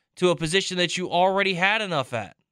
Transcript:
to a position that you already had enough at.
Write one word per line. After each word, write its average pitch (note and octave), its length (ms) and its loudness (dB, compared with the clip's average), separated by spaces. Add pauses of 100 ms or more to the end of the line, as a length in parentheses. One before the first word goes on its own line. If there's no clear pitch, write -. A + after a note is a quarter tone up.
(160)
to F3+ 120 2
a E3 80 2
position F3+ 400 -2
that F3 220 -2
you F3 120 -4
already F#3+ 440 2
had G3 260 0
enough E3 320 -2
at. G#2+ 240 -8 (160)